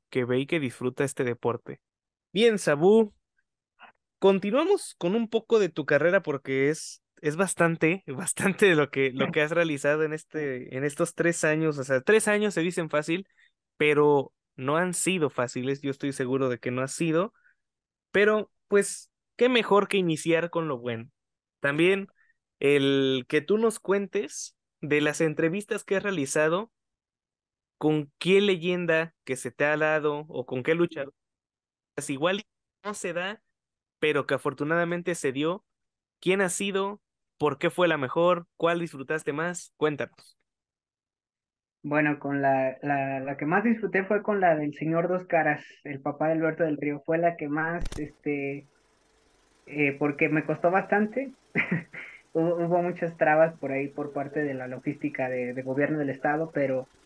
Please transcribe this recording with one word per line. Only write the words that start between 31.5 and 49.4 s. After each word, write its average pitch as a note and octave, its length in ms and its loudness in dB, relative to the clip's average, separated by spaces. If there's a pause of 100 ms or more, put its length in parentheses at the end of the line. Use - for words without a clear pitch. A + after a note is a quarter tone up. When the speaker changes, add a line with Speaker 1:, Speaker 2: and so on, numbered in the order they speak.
Speaker 1:
pues C#3+ 160 -8
igual F3 340 -2 (420)
no G#3 80 -8
se G3 180 -8
da, F#3 300 -6 (580)
pero C#3+ 260 2
que C#3 100 -2
afortunadamente E3+ 800 -2
se C3+ 180 -4
dio. D#3+ 320 -4 (560)
¿Quién F#3 180 2
ha G3 100 2
sido? G3 520 -4 (360)
¿Por D3 200 0
qué E3+ 120 0
fue F3 200 2
la D#3+ 80 2
mejor? E3+ 580 2
¿Cuál E3+ 240 0
disfrutaste D#3 540 -6
más? E3+ 420 -6
Cuéntanos. - 600 -4 (1500)
Speaker 2:
Bueno, D3+ 340 0
con C#3 240 -4
la, C3+ 400 2
la, C3+ 380 -2
la C#3 180 -8
que D3 80 -6
más F#3 180 2
disfruté G3+ 420 0
fue G#3 180 -2
con G#3 160 -2
la F3 160 4
del D3 180 -4
señor E3 340 -2
Dos F3+ 180 -2
Caras, D#3 380 0 (200)
el C#3 160 -10
papá D3 280 -2
de D#3+ 60 2
Alberto D#3+ 300 0
del D3+ 140 0
Río. D3 280 -4
Fue D#3+ 120 0
la E3+ 180 2
que D3+ 120 -8
más, D#3+ 360 -4 (160)
este, C#3+ 640 -6 (1040)